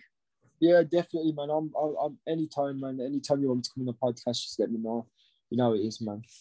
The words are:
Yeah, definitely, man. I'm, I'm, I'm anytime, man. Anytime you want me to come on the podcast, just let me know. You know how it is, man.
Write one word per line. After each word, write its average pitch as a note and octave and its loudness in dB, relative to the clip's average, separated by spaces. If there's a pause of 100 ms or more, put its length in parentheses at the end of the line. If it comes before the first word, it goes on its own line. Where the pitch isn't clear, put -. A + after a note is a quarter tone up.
(600)
Yeah, E3+ 8
definitely, D#3+ 0
man. D3 -4
I'm, D#3 0 (100)
I'm, D3+ 0
I'm D3 -4 (100)
anytime, C#3+ -2
man. C3+ -6
Anytime C#3 -2
you C#3 2
want B2+ 2
me A#2+ -8
to - -6
come B2+ -4
on A#2+ -4
the B2 0
podcast, - -4
just - -12
let G#2 2
me A#2 -2
know. A2+ -4 (420)
You A#2 -2
know B2 4
how A2+ 4
it G#2 2
is, A2 -4
man. G#2+ -6 (200)